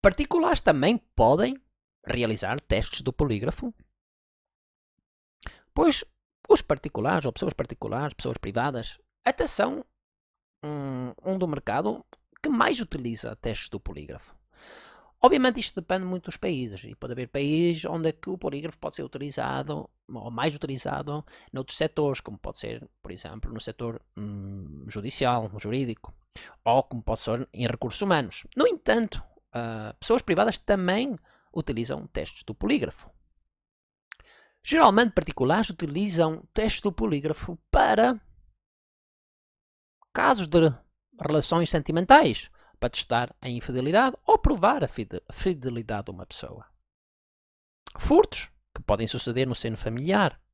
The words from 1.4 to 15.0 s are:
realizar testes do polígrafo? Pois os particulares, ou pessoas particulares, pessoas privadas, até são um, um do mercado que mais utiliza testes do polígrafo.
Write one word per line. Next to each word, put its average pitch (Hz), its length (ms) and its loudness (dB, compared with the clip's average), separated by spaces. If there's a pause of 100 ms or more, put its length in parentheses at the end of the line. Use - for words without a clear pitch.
realizar 113 580 -2
testes - 420 -2
do 127 100 -2
polígrafo? 135 640 -2 (2000)
Pois 320 280 4 (460)
os - 140 8
particulares, 143 640 -2
ou 117 60 0
pessoas - 200 -4
particulares, - 640 -6
pessoas - 240 -6
privadas, 120 600 -4 (240)
até 269 240 0
são 262 380 -2 (800)
um, 135 480 -6 (100)
um 190 140 -2
do 185 100 -2
mercado 151 560 -4 (400)
que - 60 -4
mais 247 320 2
utiliza 120 560 -8
testes - 320 -8
do - 100 -10
polígrafo. - 560 -14 (840)